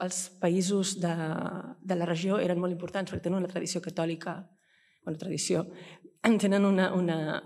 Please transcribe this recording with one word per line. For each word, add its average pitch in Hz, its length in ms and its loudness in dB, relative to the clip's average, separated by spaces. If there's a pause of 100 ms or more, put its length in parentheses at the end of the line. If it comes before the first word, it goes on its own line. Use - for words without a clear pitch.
els - 240 -6 (100)
països 185 640 2
de, 170 120 2 (680)
de 185 160 -2
la 170 80 0
regió 180 320 2
eren 175 240 2
molt 180 140 -2
importants 175 340 -6
perquè - 140 -6
tenen 185 160 2
una 180 100 -2
tradició - 320 -4
catòlica, 165 540 -4 (680)
bueno, 156 160 -6
tradició, 175 460 -2 (800)
tenen 202 240 6
una, 190 260 4
una, 175 240 2 (280)